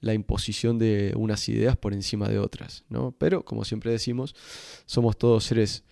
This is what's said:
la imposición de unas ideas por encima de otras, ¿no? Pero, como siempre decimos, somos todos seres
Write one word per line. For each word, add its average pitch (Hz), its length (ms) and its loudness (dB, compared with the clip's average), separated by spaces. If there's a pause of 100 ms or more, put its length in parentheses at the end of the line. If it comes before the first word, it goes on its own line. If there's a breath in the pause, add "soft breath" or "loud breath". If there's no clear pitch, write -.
la 110 120 0
imposición 113 680 0
de 101 360 2
unas 107 340 -2
ideas 110 280 2
por 101 160 -4
encima 101 340 -4
de 107 120 0
otras, - 500 -6
¿no? 123 280 -4
Pero, - 280 0
como 107 180 -6
siempre 113 280 -4
decimos, 123 440 -4 (500 loud breath)
somos 117 320 2
todos 117 260 6
seres 110 480 0